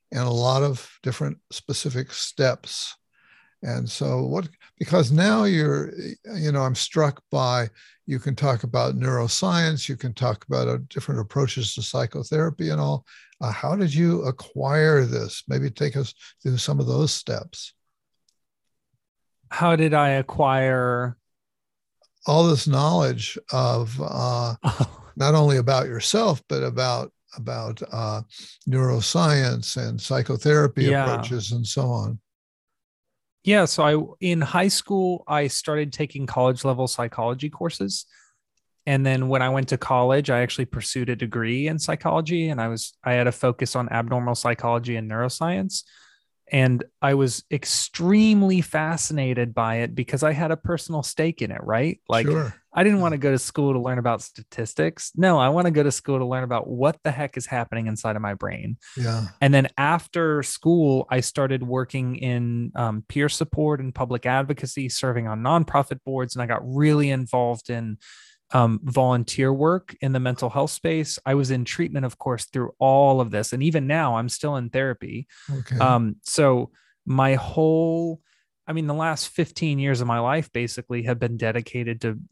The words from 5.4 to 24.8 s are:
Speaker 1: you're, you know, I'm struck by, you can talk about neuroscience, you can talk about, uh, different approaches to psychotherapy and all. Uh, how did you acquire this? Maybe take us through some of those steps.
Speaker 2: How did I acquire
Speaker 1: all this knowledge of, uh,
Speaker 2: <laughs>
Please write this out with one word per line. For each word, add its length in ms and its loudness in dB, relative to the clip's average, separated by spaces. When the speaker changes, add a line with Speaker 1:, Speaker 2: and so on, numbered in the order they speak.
Speaker 1:
you're, 500 0
you 160 0
know, 100 0
I'm 140 0
struck 440 0
by, 360 0
you 140 -4
can 160 -4
talk 260 0
about 340 0
neuroscience, 920 0
you 80 -6
can 180 -6
talk 320 -2
about, 220 0
uh, 100 -2
different 320 -6
approaches 540 -2
to 80 -8
psychotherapy 840 -2
and 120 0
all. 240 -2
Uh, 100 -2
how 240 -4
did 180 0
you 300 2
acquire 840 2
this? 440 -4
Maybe 200 0
take 280 -2
us 180 -4
through 140 0
some 200 0
of 80 0
those 260 2
steps. 600 -8
Speaker 2:
How 240 2
did 200 4
I 160 4
acquire 1080 0
Speaker 1:
all 200 6
this 180 2
knowledge 720 2
of, 500 0
uh, 600 -2
Speaker 2:
<laughs> 540 -4